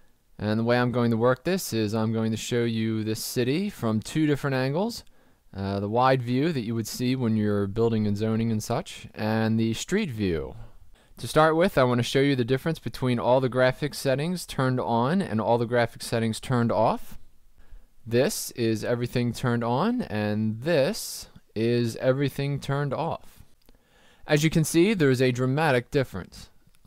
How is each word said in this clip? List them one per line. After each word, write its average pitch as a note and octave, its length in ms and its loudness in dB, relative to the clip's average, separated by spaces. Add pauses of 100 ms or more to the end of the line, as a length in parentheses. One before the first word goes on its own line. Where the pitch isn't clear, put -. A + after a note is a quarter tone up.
(380)
And G#2+ 220 -2
the A2+ 40 0
way A#2+ 140 2
I'm B2 140 2
going A#2+ 180 2
to A2+ 60 0
work B2 260 2
this F#3 300 -2
is A2 240 0
I'm A2 160 0
going A2 180 -2
to A2 60 -4
show A#2+ 260 -2
you A2+ 400 -2
this G#2+ 220 -4
city C#3 460 -2
from A2 280 -2
two D#3 300 0
different C#3 260 0
angles. D3 480 -2 (540)
Uh, G2 240 -4
the G2+ 80 -4
wide B2+ 340 4
view B2+ 300 0
that C3 120 -4
you A#2 100 -4
would A2+ 140 -4
see B2+ 280 -2
when A#2 180 0
you're G#2 320 0
building A2 400 0
and G2+ 80 0
zoning A2 380 0
and G#2+ 100 -2
such, - 520 -6
and A2 440 0
the A2+ 140 2
street F#3 380 -2
view. F2 440 -2 (600)
To - 100 -10
start D#3 300 4
with, F3+ 220 2
I C3 60 6
want B2 140 2
to A#2+ 40 2
show C#3 180 0
you C#3 160 2
the B2 80 2
difference B2+ 340 -2
between B2 400 -4
all A#2+ 220 4
the C3 80 0
graphics B2+ 460 0
settings D3+ 500 -2
turned B2+ 340 0
on A#2 440 2
and A2 180 -2
all A2 160 2
the A#2+ 100 0
graphics A#2+ 360 0
settings A2+ 380 -2
turned A#2 300 0
off. A2+ 480 0 (840)
This A#2+ 460 0
is A2+ 340 0
everything A#2+ 480 0
turned A#2+ 320 0
on, F#3 380 0
and G#2+ 580 -2
this D#3 720 -2 (240)
is A#2 420 0
everything C#3 640 -2
turned C#3 320 -4
off. C3+ 500 -6 (840)
As D3+ 180 4
you D#3+ 60 4
can D#3+ 140 4
see, F3 280 4
there D3+ 180 4
is B2+ 120 4
a B2+ 100 4
dramatic C3 580 2
difference. - 600 -4 (360)